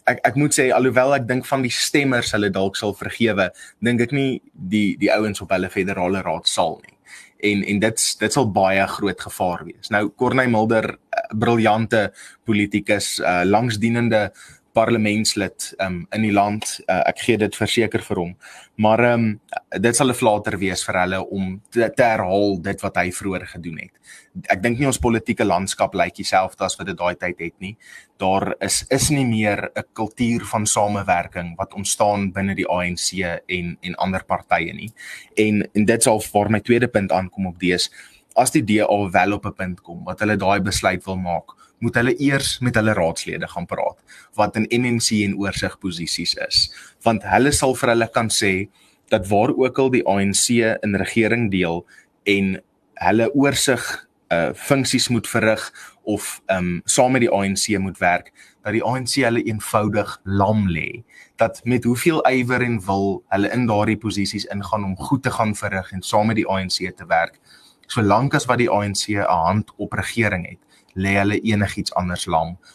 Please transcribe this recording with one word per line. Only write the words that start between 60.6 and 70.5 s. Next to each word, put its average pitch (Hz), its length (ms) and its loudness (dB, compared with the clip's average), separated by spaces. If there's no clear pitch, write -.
lê. 82 340 -4
Dat 113 280 0
met 120 200 0
hoeveel 127 380 2
ywer 127 400 2
en 120 240 -2
wil 98 420 0
hulle 101 220 0
in 123 160 0
daardie 104 300 2
posisies 101 480 -4
ingaan 101 400 -6
om 95 120 -4
goed - 260 -2
te - 80 -2
gaan 107 240 0
verrig 95 380 -6
en 92 100 -10
saam 107 240 2
met 113 100 0
die 104 140 0
A 95 120 -2
N 92 60 -4
C 90 280 -6
te 87 100 -18
werk, 82 340 0
solank 110 480 2
as 143 120 0
wat 123 120 2
die 120 120 2
A 101 160 2
N 101 80 -4
C - 140 -4
'n 101 180 0
hand 90 500 0
op 101 160 -8
regering 98 560 -2
het, - 100 -20